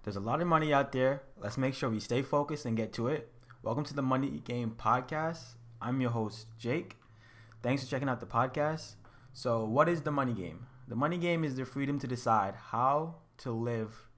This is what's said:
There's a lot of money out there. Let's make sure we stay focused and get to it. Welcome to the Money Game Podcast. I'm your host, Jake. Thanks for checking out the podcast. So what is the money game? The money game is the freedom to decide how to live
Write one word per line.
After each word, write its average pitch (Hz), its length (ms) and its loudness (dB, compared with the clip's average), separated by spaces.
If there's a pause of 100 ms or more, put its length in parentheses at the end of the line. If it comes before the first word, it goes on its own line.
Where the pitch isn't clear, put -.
There's 98 140 -6
a - 20 -4
lot 120 220 -2
of 180 60 0
money 156 260 4
out 139 180 4
there. 131 320 2 (140)
Let's - 200 -6
make 131 160 2
sure 131 160 0
we 110 120 0
stay 123 220 0
focused 147 420 0
and 113 100 0
get 110 180 0
to 120 140 0
it. 151 240 -2 (300)
Welcome 143 240 -2
to 147 80 -10
the 143 80 -2
Money 131 420 0
Game 120 340 -2
Podcast. 156 760 -2 (280)
I'm 127 200 0
your 123 80 2
host, 110 380 -2 (120)
Jake. 156 380 -4 (640)
Thanks 135 240 0
for - 40 -12
checking 135 200 0
out 123 100 -2
the - 60 -8
podcast. 147 680 0 (360)
So 117 320 0
what 127 240 6
is 170 140 2
the 151 100 0
money 131 220 2
game? 87 340 -8 (220)
The 113 80 -4
money 160 200 2
game 170 280 2
is 135 100 -2
the 131 80 -2
freedom 139 360 -2
to 135 80 -4
decide 113 480 2 (160)
how 147 440 2 (220)
to 123 140 -6
live 113 680 -4